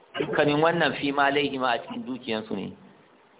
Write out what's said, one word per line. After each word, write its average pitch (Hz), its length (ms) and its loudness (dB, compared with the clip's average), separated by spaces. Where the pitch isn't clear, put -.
Dukkanin 147 480 2
wannan 165 320 4
fi 143 160 -2
ma 139 200 4
laihi 139 280 0
ma 127 160 0
a 117 80 0
cikin 120 240 -10
dukiyansu 113 480 -6
ne. 98 160 -6